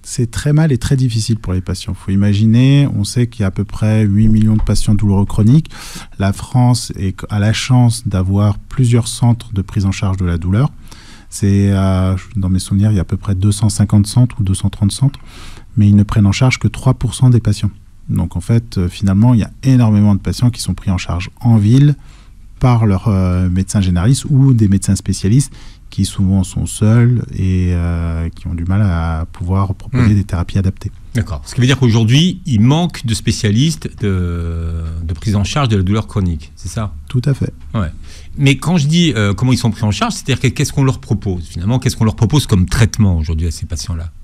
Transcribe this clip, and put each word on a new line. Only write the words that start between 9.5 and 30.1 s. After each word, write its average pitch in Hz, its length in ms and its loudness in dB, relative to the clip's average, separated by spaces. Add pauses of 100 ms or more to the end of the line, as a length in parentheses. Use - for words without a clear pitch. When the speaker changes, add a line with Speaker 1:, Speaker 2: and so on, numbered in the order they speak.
Speaker 1:
de 95 80 -2
prise 98 240 -4
en 95 60 0
charge 95 260 -4
de 95 80 -2
la 85 100 -2
douleur. 95 340 0 (600)
C'est, 98 400 0
euh, 95 460 0 (200)
dans 92 140 -2
mes 92 80 2
souvenirs, 101 320 2
il 104 60 2
y - 20 2
a 82 40 0
à - 20 -2
peu - 120 -4
près 98 180 -4
deux 101 180 2
cent 104 180 0
cinquante 101 360 2
centres - 340 0
ou - 40 0
deux 92 100 0
cent 101 160 -4
trente 101 220 -2
centres, - 280 -2 (560)
mais 104 120 6
ils 101 80 6
ne 101 80 6
prennent 101 220 2
en 98 60 4
charge - 260 2
que 104 100 -2
trois - 260 0
pour - 200 -4
cent 127 160 4
des 120 100 4
patients. 101 300 -2 (400)
Donc 90 260 -2
en 87 60 -2
fait, 117 340 -2
euh, 90 120 0
finalement, 98 440 2
il 113 80 4
y 90 40 -2
a - 60 -10 (120)
énormément 107 520 4
de 92 60 -2
patients 117 300 0
qui - 100 -10
sont - 140 -4
pris - 160 -6
en 87 80 0
charge 87 320 -6 (100)
en 117 160 4
ville 131 400 4 (640)
par 120 240 2
leur, 98 240 0
euh, 92 400 0
médecin 92 320 0
généraliste 92 480 0
ou 135 240 4
des 110 160 4
médecins 98 260 2
spécialistes 98 560 0 (380)
qui - 160 -2
souvent 95 400 0
sont 85 220 -6
seuls 117 680 2
et, 92 400 0
euh, 85 560 -2
qui - 180 -12
ont 85 80 -6
du 85 100 -6
mal 95 180 0
à 82 500 -2
pouvoir 95 420 -2
proposer 123 380 0